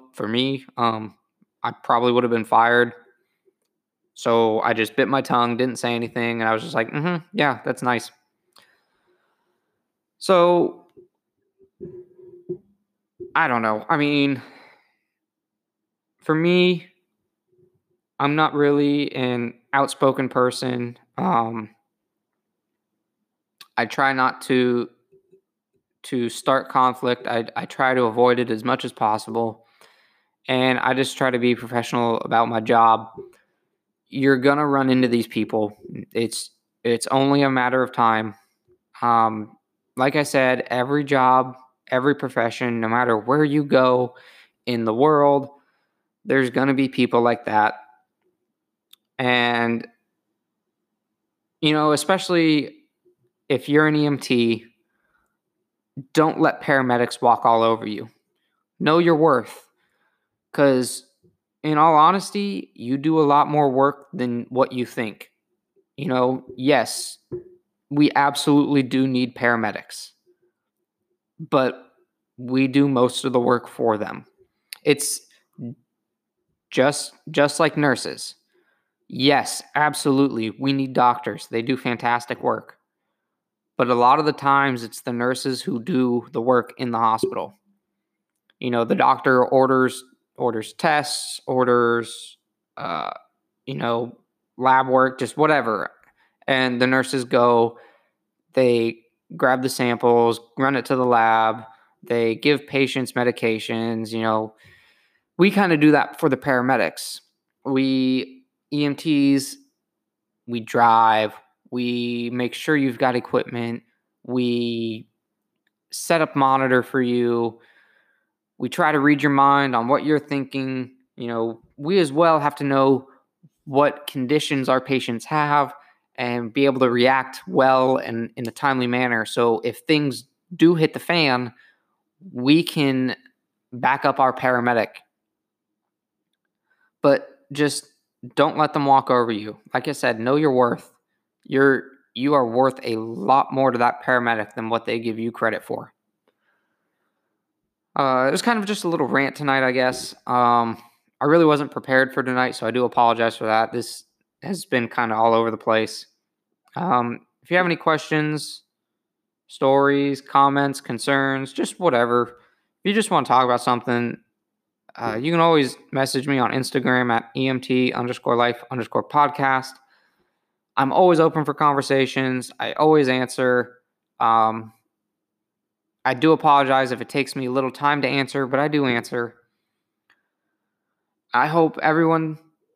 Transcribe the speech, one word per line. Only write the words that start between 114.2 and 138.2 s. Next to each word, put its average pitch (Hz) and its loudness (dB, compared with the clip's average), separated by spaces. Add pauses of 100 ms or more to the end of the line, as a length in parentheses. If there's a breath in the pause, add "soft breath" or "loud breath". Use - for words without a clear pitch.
we 120 -4 (880)
set - -2
up 156 -2
monitor 135 2
for 131 -2
you, 120 0 (960 soft breath)
we 127 -4
try 156 0
to 151 2
read 143 4
your 147 2
mind 139 4
on 117 -2
what 139 0
you're 151 2
thinking. 131 -6 (240)
You 120 -10
know, 117 -6 (140)
we 160 -2
as 156 0
well 160 4
have 147 -2
to 147 -8
know 135 2 (560 soft breath)
what 139 0
conditions 135 -2
our 131 2
patients 127 -4
have 147 0 (420 soft breath)
and 120 -6
be 139 2
able 131 2
to 127 4
react 127 0
well 131 2
and 117 -6
in 120 -8
a 110 -12
timely 131 -2
manner. 120 -2
So 117 0
if 117 -6
things 143 -2 (300)
do 165 4
hit 156 0
the - -8
fan, 131 0 (800 soft breath)
we 139 2
can 135 -2 (560)
back 127 -2
up 135 0
our 131 2
paramedic. 120 0 (2250)
But 139 2 (240)
just 143 -2 (500)